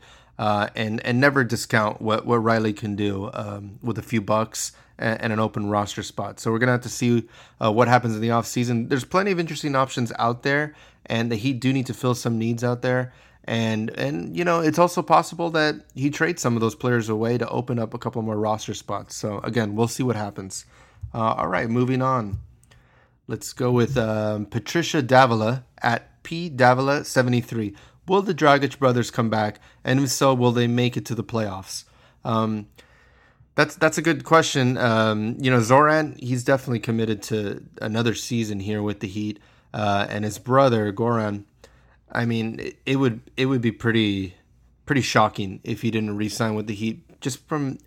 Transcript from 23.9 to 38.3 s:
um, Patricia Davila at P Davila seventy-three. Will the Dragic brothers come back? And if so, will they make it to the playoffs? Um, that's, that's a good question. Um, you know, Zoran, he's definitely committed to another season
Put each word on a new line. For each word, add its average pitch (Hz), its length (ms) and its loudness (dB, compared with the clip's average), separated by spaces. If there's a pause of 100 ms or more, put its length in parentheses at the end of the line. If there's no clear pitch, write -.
um, 107 480 -2
Patricia 160 560 -2
Davila 120 640 4 (180)
at - 400 -2
P 170 260 -6
Davila 131 540 4
seventy-three. 120 720 0 (320)
Will 190 140 4
the 196 120 -2
Dragic 143 440 4
brothers 123 320 2
come 117 200 0
back? 107 300 -2 (240)
And 127 180 2
if 135 80 0
so, 135 240 4
will 123 180 4
they 120 160 2
make 120 300 0
it 104 80 -6
to 117 100 -6
the 110 80 -4
playoffs? 101 640 -6 (400)
Um, 110 420 -2 (880)
that's, 151 200 2
that's 160 220 2
a 170 40 0
good 147 220 0
question. 127 540 4
Um, 110 600 2
you 131 120 2
know, 123 100 6
Zoran, 147 580 4
he's 123 240 -4
definitely 131 360 0
committed 110 440 -2
to 104 400 -4 (180)
another 113 340 0
season 107 440 -4